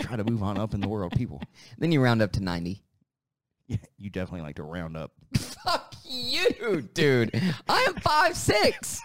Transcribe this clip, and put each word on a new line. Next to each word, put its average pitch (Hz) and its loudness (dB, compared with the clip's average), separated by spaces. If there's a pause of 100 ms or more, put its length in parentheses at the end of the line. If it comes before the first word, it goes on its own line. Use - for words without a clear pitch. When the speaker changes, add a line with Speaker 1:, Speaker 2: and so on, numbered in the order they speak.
Speaker 1:
trying 120 -6
to 101 -2
move 113 0
on 98 -2
up 104 -4
in 101 -2
the 98 -2
world, 101 -4
people. 82 -4 (360)
Speaker 2:
Then 165 2
you 147 6
round 117 6
up 101 0
to 98 -2
ninety. 87 -4 (840)
Speaker 1:
Yeah, 113 -6 (220)
you 101 -10
definitely 90 -6
like 73 -12
to 80 -10
round 80 -8
up. 78 -10 (240)
Speaker 2:
Fuck - -4 (140)
you, 247 -2
dude. 131 4 (380)
I 466 4
am 508 2
five 320 4
six. - 2